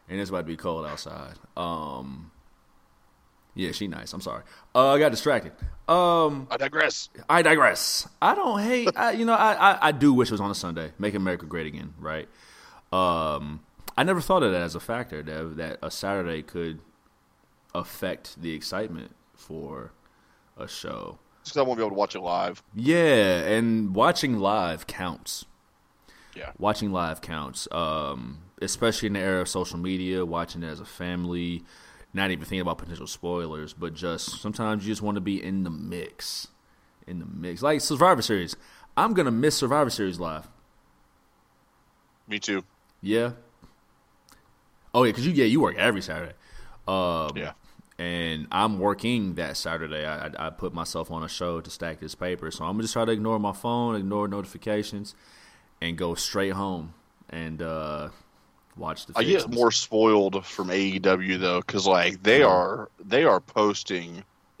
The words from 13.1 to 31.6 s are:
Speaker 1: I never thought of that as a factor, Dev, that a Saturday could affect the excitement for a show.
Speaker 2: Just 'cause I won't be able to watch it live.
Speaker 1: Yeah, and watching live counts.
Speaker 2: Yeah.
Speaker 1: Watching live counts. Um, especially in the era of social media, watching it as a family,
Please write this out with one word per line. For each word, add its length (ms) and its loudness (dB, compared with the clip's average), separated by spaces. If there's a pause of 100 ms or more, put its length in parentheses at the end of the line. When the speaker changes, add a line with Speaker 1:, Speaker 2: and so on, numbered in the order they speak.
Speaker 1:
I 60 4
never 180 0
thought 220 2
of 100 4
that 80 2
as 140 -4
a 60 -8
factor, 420 -8
Dev, 340 -8
that 240 -8
a 100 -8
Saturday 520 -4
could 380 -8 (920)
affect 680 -8
the 100 -6
excitement 600 -8 (220)
for 580 -14 (640)
a 100 -10
show. 500 -12 (260)
Speaker 2:
Just 100 -12
'cause 60 2
I 60 6
won't 120 0
be 40 0
able 100 -2
to 60 -6
watch 160 0
it 60 -8
live. 420 -2 (120)
Speaker 1:
Yeah, 640 6
and 540 2
watching 440 4
live 480 0
counts. 600 -8 (880)
Speaker 2:
Yeah. 240 -14
Speaker 1:
Watching 340 0
live 300 -2
counts. 500 -8
Um, 720 -4 (180)
especially 460 -2
in 60 -2
the 60 -2
era 220 0
of 60 -4
social 300 -4
media, 460 -2
watching 380 -6
it 60 -8
as 120 -12
a 40 -16
family, 800 -6 (480)